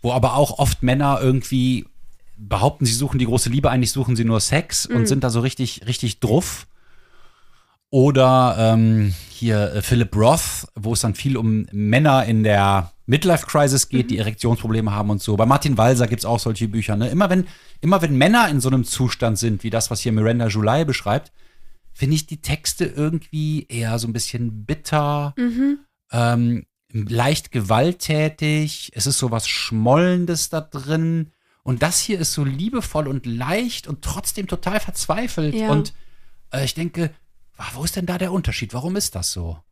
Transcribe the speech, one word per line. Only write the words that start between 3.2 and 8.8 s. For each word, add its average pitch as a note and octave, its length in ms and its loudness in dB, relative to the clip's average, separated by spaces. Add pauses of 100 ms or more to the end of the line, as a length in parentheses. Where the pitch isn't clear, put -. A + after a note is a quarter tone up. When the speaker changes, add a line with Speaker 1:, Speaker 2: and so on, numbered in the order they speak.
Speaker 1:
große A#2+ 240 0
Liebe, C#3 200 2
eigentlich B2 240 0
suchen B2 240 0
sie A#2 80 2
nur A2+ 160 2
Sex - 440 -2
und A#2 160 0
Speaker 2:
Mhm. A2+ 40 4
Speaker 1:
sind C3 180 0
da B2+ 60 0
so A#2 100 0
richtig, B2+ 480 -4
richtig A#2+ 320 -4
druff. - 480 0 (1200)
Oder, B2+ 680 6
ähm, A2 560 4 (160)